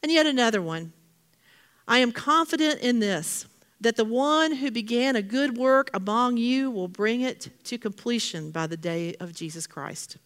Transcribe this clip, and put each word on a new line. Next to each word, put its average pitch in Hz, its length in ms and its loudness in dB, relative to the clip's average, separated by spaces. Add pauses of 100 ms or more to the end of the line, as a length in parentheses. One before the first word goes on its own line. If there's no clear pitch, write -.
And 302 80 0
yet 311 160 6
another 233 340 2
one, 165 320 -6 (920)
"I 233 100 6
am 247 140 4
confident 311 720 2
in 247 180 2
this, 196 480 -2 (340)
that 226 160 2
the 226 80 4
one 302 480 2
who 269 180 -2
began 233 460 0
a 208 40 0
good 240 360 -2
work 262 360 4
among 233 440 0
you 254 340 0
will 185 160 -4
bring 214 320 -2
it - 300 -4 (160)
to 247 120 -8
completion 220 720 -4
by 160 160 -4
the 165 120 -6
day 170 380 -4
of 175 180 -12
Jesus 160 340 -12
Christ." - 480 -12 (100)